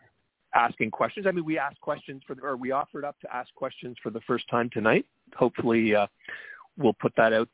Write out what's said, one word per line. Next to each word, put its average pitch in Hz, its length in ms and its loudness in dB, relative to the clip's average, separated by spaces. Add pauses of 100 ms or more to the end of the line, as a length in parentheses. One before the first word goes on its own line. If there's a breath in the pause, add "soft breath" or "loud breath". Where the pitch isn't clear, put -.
(540)
asking 117 360 0
questions. 147 360 -4
I 190 40 2
mean, 175 140 -4
we 156 140 -4
asked 143 220 -8
questions 143 460 -8
for 139 80 -12
the, 127 80 -14
or 135 140 -6
we 127 140 -6
offered 143 340 -4
up 143 160 -10
to - 140 -14
ask 123 200 -10
questions 127 480 -10
for 117 80 -6
the 110 120 -8
first - 260 -2
time 120 220 0
tonight. 117 360 4 (300)
Hopefully, 113 580 4
uh, 104 120 4 (720 loud breath)
we'll 117 160 4
put - 220 0
that 113 160 6
out 113 220 2